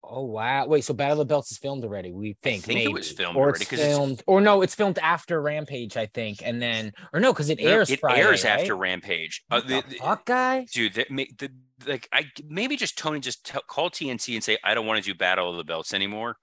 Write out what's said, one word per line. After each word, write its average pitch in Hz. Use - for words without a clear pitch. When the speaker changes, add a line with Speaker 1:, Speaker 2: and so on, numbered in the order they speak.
Speaker 1:
Oh, 123
wow. 120
Wait, 147
so 147
Battle 143
of 139
the 151
Belts 143
is -
filmed 139
already, 95
we 107
Speaker 2:
I 104
Speaker 1:
think, 110
Speaker 2:
think 120
it 113
was -
Speaker 1:
maybe. -
Speaker 2:
filmed 87
Speaker 1:
Or 139
Speaker 2:
already, -
Speaker 1:
it's -
Speaker 2:
'cause 139
it's 147
Speaker 1:
filmed, 143
or 190
no, 202
it's 180
filmed 196
after 160
Rampage, 143
I 110
think, 107
and 120
then, 113
or 147
no, 254
'cause 151
it 156
Speaker 2:
No, -
Speaker 1:
airs 208
Speaker 2:
it 139
Speaker 1:
Friday, 131
Speaker 2:
airs 190
Speaker 1:
right? 107
Speaker 2:
after 170
Rampage. 92
Speaker 1:
What 120
Speaker 2:
Uh, 131
Speaker 1:
the 131
Speaker 2:
the, 135
the 135
Speaker 1:
fuck, 170
guy? 254
Speaker 2:
Dude, 110
that 120
ma-, 135
the, 135
like, 131
I, 143
maybe 220
just -
Tony, 151
just 127
tell, -
call 165
T -
N 120
T 123
and 110
say, 110
"I 101
don't 113
wanna 110
do 95
Battle 92
of 85
the 82
Belts 80
anymore." 104